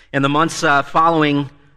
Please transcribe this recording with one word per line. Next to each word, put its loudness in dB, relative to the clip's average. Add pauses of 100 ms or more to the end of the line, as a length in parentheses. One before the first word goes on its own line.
(120)
And 0
the 0
months, 0
uh, 2
following 0 (260)